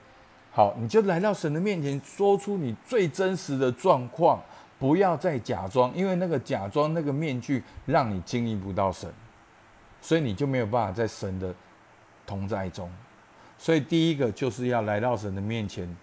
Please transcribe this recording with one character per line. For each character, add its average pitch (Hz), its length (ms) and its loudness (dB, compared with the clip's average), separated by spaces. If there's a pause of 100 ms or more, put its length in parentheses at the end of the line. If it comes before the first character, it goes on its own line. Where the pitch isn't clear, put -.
(520)
好， 107 260 4
你 117 80 -4
就 202 180 4
来 185 140 2
到 202 160 2
神 156 200 -2
的 156 80 -2
面 190 200 -2
前， 139 220 -2
说 202 340 2
出 202 200 -4
你 127 180 -4 (100)
最 208 220 2
真 190 300 0
实 139 200 -4
的 131 140 2
状 131 380 4
况， 160 280 4 (400)
不 139 200 4
要 185 180 4
再 147 240 -2
假 101 260 -4
装， 127 300 2
因 180 100 0
为 185 120 0
那 180 100 0
个 160 100 0
假 110 300 -4
装， 151 260 0
那 170 80 0
个 143 120 -2
面 143 260 -2
具， 120 240 -2 (220)
让 131 280 2
你 92 80 -4
经 120 240 -4
历 113 80 -2
不 98 200 -6
到 95 180 2
神， 87 180 -12 (920)
所 160 160 2
以 - 20 2
你 127 140 0
就 113 120 -2
没 135 120 0
有 120 80 0
办 113 200 0
法 95 60 -2
在 107 160 0
神 95 320 -6
的 92 160 -6 (720)
同 98 180 -6
在 95 240 -4
中。 90 220 -10 (640)
所 - 180 0
以 160 60 4
第 165 320 2
一 156 40 -2
个 135 140 0
就 123 220 -2
是 123 160 -4
要 120 140 2
来 104 180 0
到 120 160 0
神 101 180 -6
的 98 60 -6
面 110 260 -4
前， 92 220 -8 (160)